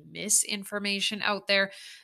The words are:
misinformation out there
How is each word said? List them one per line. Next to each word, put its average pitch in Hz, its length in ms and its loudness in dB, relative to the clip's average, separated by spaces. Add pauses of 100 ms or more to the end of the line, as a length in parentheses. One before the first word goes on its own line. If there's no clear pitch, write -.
(120)
misinformation 202 1080 0
out 196 260 0
there 196 240 4 (320)